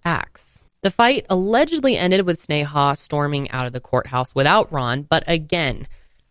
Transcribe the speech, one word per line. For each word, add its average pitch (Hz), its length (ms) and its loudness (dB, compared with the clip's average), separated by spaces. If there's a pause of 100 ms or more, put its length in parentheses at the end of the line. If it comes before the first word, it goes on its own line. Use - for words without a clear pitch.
acts." - 580 -6 (200)
The 196 80 2
fight 247 380 2
allegedly 254 680 2
ended 185 280 2
with 175 140 0
Sneha 147 560 0
storming 147 560 -4
out 127 140 -4
of 123 80 -8
the 127 80 -8
courthouse 127 540 -2
without 151 360 4
Ron, 131 300 -2
but 156 240 0
again, 156 640 -2 (440)